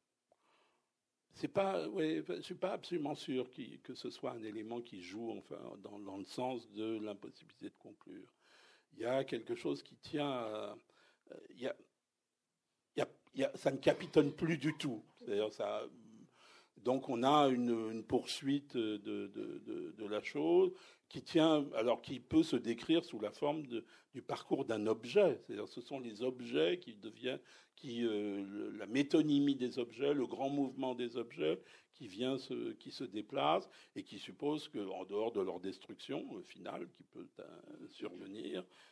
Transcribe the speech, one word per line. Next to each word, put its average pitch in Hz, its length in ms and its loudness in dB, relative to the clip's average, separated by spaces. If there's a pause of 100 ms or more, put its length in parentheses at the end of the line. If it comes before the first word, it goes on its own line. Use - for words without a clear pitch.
(1300)
c'est - 160 -4
pas, 190 400 2
ouais, 156 400 0
je 175 140 -4
suis - 140 -10
pas 185 180 -2
absolument 151 420 -4
sûr 127 340 -2
qu'il, - 300 -12
que - 140 -12
ce 120 160 -8
soit 127 220 -6
un 120 120 -8
élément 110 380 -6
qui 107 200 -12
joue, 104 300 -6
enfin, - 500 -10
dans, 104 180 -12
dans 98 180 -10
le 98 80 -8
sens 127 460 -6
de 110 280 -4
l'impossibilité 101 680 -10
de - 80 -20
conclure. - 560 -18 (600)
Il 110 80 -10
y 110 40 -2
a 135 200 2
quelque 120 300 -4
chose 143 280 -4
qui - 140 -20
tient 147 320 -2
à, 107 480 -4 (720)
il 98 100 -18
y 123 80 -2
a, - 80 -2 (1200)
il - 40 0
y - 20 4
a, - 80 0 (240)
il 135 80 -2
y - 20 4
a, 131 140 2
ça 139 140 2
ne 139 60 0
capitonne 147 560 4
plus 160 240 0
du 147 200 0
tout. 123 260 -4 (120)
C'est-à-dire, 104 360 0
ça, 107 340 -2 (920)
donc 127 320 0
on 117 140 0
a 143 260 8
une, 117 420 2
une 113 140 -6
poursuite 139 720 0
de, 107 200 2 (300)
de, 107 380 -8
de, 107 260 -6
de 107 140 -10
la 104 160 -2
chose 175 500 6 (380)
qui - 120 -8
tient, 156 520 6
alors 117 280 4
qui 127 200 -8
peut 156 220 8
se 160 120 2
décrire 117 480 2
sous 117 160 -8
la 104 120 -4
forme 151 360 0
de, 120 160 -4 (300)
du 123 80 -12
parcours - 420 -2
d'un 110 240 0
objet. 123 540 4
C'est-à-dire, 104 260 -6
ce - 140 -12
sont 139 180 -8
les 117 220 -8
objets 147 580 0
qui 113 160 -14
deviennent, 113 460 -6 (340)
qui, 120 300 -2
euh, 104 400 0
le, 104 260 -6
la 104 140 -8
métonymie 143 720 4
des 120 200 -2
objets, 139 360 0
le 135 120 2
grand 135 240 -2
mouvement 135 460 0
des 120 220 -4
objets 156 440 0 (300)
qui - 160 -14
vient 123 300 -2
se, 120 360 -4
qui - 180 -16
se - 120 -8
déplace 139 680 2 (260)
et 98 80 -8
qui 104 160 -16
suppose 147 480 -4
que, - 120 -8
en 95 260 -6
dehors 104 260 0
de 107 100 2
leur 90 180 -2
destruction, - 680 -8 (100)
euh, - 60 -10
finale, - 500 -10
qui - 120 -20
peut, - 240 -14 (120)
euh, - 40 -12 (460)
survenir, 101 760 -8 (260)